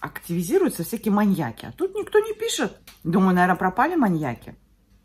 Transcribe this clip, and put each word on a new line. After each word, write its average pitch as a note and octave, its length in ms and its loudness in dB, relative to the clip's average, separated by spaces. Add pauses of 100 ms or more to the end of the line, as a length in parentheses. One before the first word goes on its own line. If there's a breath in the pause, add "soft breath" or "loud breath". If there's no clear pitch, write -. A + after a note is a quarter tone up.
активизируются F#3 800 -2
всякие A3+ 300 -4
маньяки. F#3+ 540 0
А - 60 -14
тут F#4+ 220 -6
никто G#4+ 240 0
не G#4+ 160 2
пишет. G#4+ 460 -4 (240)
Думаю, F#3 300 4
наверное, F3+ 220 4
пропали A#3+ 380 0
маньяки. D#3+ 600 -2 (480)